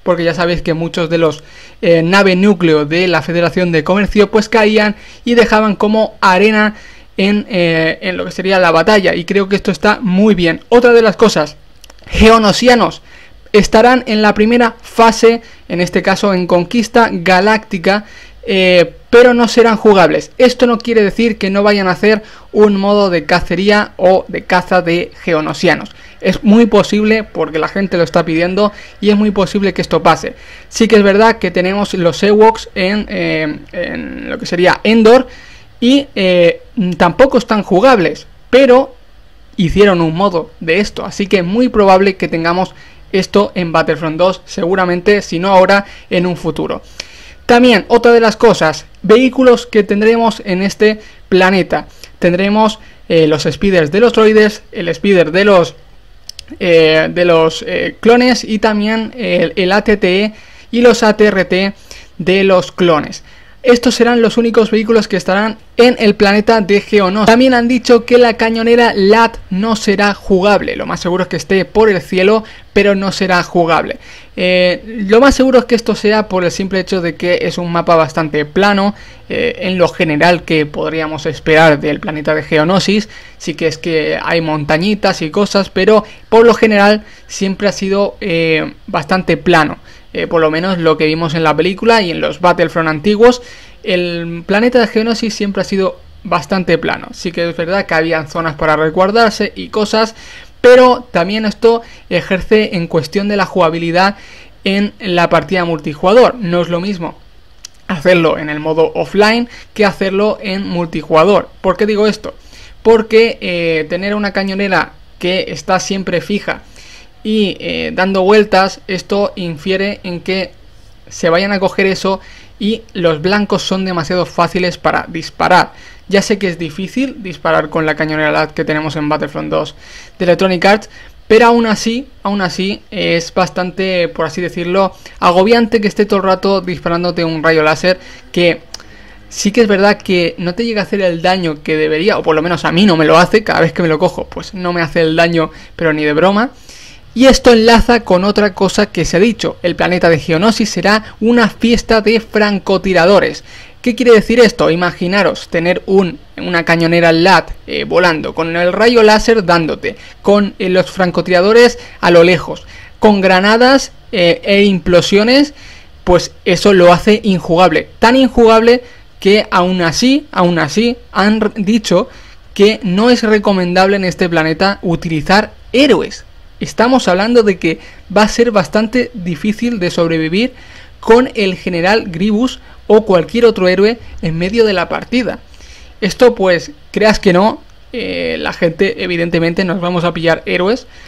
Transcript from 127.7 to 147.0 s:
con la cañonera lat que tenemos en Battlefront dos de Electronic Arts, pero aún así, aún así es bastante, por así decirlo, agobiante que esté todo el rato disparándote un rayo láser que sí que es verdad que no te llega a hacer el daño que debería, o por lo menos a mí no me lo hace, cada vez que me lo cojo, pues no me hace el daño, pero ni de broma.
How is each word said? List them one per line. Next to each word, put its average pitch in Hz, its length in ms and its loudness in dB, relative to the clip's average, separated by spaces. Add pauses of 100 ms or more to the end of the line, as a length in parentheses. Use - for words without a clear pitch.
con 165 140 -4
la 156 120 -2
cañonera 156 340 -2
lat 151 220 -4
que 165 120 -6
tenemos 151 300 -6
en 151 140 -6
Battlefront 156 420 -6
dos 156 240 -4 (440)
de 190 60 -4
Electronic 180 400 0
Arts, 208 260 2 (360)
pero 226 200 4
aún 233 200 2
así, 226 400 -4 (160)
aún 202 180 -4
así 185 500 -6
es 170 440 -4
bastante, 185 760 -4
por 165 160 -6
así 156 160 -8
decirlo, 180 540 -2 (240)
agobiante 214 640 2
que 208 80 -2
esté 202 180 0
todo 202 120 0
el 190 60 -2
rato 190 360 0
disparándote 175 640 -4
un 160 180 -4
rayo 160 220 2
láser 170 340 0 (320)
que 175 320 0 (640)
sí - 220 -4
que 233 120 2
es 214 60 2
verdad 202 300 2
que 175 400 -2
no 175 160 -6
te 233 100 -4
llega 220 180 -4
a - 20 -6
hacer 202 180 -6
el 175 180 -2
daño 170 420 -2
que 160 140 -4
debería, 156 400 0
o 117 60 -4
por 160 140 0
lo 156 60 0
menos 170 220 -4
a 156 80 0
mí 180 140 2
no 175 100 2
me 160 80 2
lo 160 140 4
hace, 180 240 2
cada 160 180 -2
vez 160 120 0
que - 100 -4
me 170 60 -2
lo 156 100 -2
cojo, 170 300 -4
pues - 260 -16
no 180 180 -6
me 175 80 -4
hace 165 200 -4
el 160 160 0
daño, 165 340 0 (240)
pero 160 180 -2
ni 151 120 -4
de 143 80 0
broma. 196 380 0 (640)